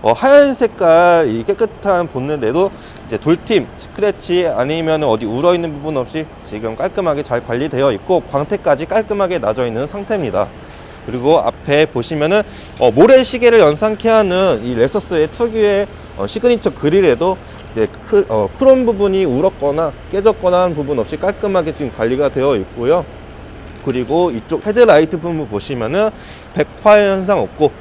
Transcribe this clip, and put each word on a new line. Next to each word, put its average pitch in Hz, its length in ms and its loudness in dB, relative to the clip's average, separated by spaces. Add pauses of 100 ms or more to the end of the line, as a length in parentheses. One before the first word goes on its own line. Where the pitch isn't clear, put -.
어, 110 100 2
하얀 269 440 4
색깔 170 720 4
이 113 140 -4
깨끗한 196 640 -2
본넷에도 143 640 -2 (340)
이제 110 140 -6
돌팀, 165 480 0 (100)
스크래치 180 720 -4
아니면 156 560 -2
어디 113 240 0
울어 147 260 0
있는 170 180 -4
부분 147 260 -8
없이 147 280 -6 (180)
지금 110 320 -8
깔끔하게 170 460 -4
잘 120 240 -4
관리되어 135 460 0
있고, 160 300 -2
광택까지 151 680 -2
깔끔하게 202 500 -2
나져 117 300 -2
있는 113 180 -4
상태입니다. 160 600 -4 (580)
그리고 127 320 0
앞에 143 480 0
보시면은, 151 560 -2 (380)
어, 127 100 6
모래시계를 233 680 6
연상케 208 500 2
하는 190 540 2
이 123 100 -4
렉서스의 156 560 0
특유의, 208 580 0 (300)
어, 101 80 -4
시그니처 220 480 0
그릴에도 175 640 2 (360)
이제 110 140 -2 (200)
크-, 202 200 2
어, 107 300 0
크롬 262 300 4
부분이 196 380 0
울었거나 147 680 -2 (200)
깨졌거나 190 520 2
한 180 100 0
부분 143 240 -4
없이 113 200 -4
깔끔하게 185 560 -2
지금 131 220 -6
관리가 127 340 0
되어 135 260 0
있고요. 120 500 -2 (800)
그리고 135 460 -2
이쪽 120 340 -6
헤드라이트 185 540 4
부분 156 280 -6
보시면은 123 640 -4 (460)
백화 - 420 2
현상 196 420 0
없고, 135 300 0 (120)